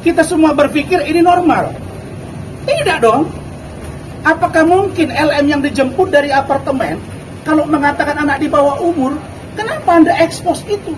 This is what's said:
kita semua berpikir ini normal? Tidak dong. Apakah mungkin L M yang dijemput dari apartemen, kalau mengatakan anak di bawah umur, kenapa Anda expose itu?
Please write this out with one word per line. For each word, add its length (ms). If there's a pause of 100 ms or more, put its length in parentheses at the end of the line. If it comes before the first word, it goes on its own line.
kita 160
semua 320
berpikir 560
ini 160
normal? 480 (960)
Tidak 320
dong. 320 (960)
Apakah 400
mungkin 400
L 240
M 160
yang 160
dijemput 480
dari 160
apartemen, 720 (480)
kalau 160
mengatakan 560
anak 240
di 80
bawah 320
umur, 320 (400)
kenapa 400
Anda 240
expose 480
itu? 300